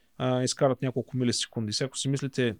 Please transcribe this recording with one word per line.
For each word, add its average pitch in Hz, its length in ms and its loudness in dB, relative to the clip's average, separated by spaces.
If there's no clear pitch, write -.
а, 127 240 2
изкарат 127 400 2
няколко - 340 -4
милисекунди. 113 560 0
Сега, 135 140 -2
ако - 120 -10
си 139 100 -2
мислите, 131 520 0